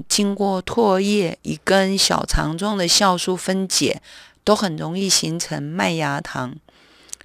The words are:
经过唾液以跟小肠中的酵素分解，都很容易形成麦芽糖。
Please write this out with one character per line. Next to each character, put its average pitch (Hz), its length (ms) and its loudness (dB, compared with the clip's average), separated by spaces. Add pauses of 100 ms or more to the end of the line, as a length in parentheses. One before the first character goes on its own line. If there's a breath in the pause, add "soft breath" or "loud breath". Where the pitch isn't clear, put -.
经 202 260 2
过 196 300 0
唾 202 380 2
液 196 400 0
以 156 200 -6
跟 190 360 2
小 - 280 0
肠 156 320 0
中 202 200 -2
的 180 100 0
酵 185 300 4
素 185 180 -2
分 190 320 -2
解， - 340 0 (440 loud breath)
都 208 100 6
很 180 220 -2
容 156 200 -6
易 196 120 -2
形 165 280 0
成 151 240 -6
麦 175 300 -2
芽 151 300 -2
糖。 127 340 -8 (680 loud breath)